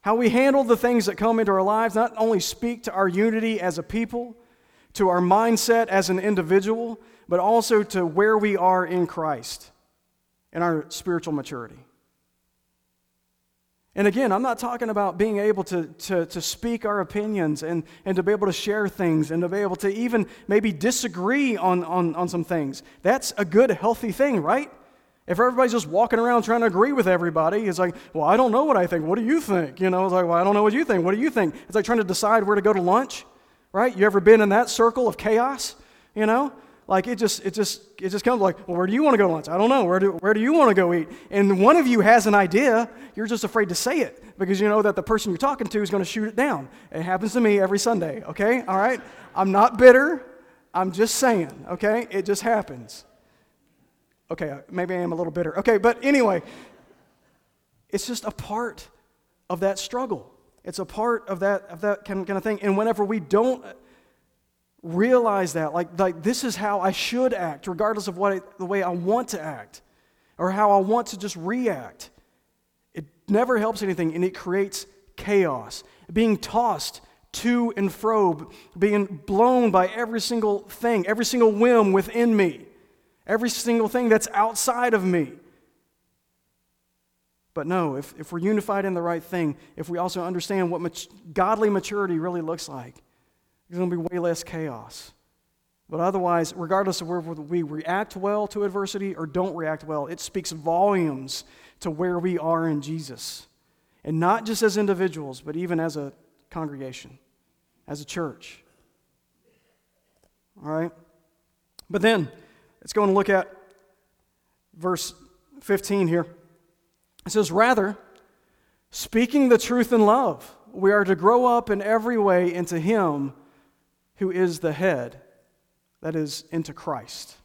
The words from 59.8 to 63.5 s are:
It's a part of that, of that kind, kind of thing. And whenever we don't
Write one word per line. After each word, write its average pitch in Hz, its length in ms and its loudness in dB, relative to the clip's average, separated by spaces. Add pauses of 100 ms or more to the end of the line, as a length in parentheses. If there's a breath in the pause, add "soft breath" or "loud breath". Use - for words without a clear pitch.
It's 185 160 -12
a 185 60 -6
part 226 440 -2
of 185 100 -6
that, 196 300 -2
of 170 120 -14
that 208 240 -4
kind, 190 220 -8
kind 196 100 -4
of 185 60 -6
thing. 214 180 -4
And 196 160 0
whenever 214 280 0
we 214 140 -2
don't 226 460 0 (1160 soft breath)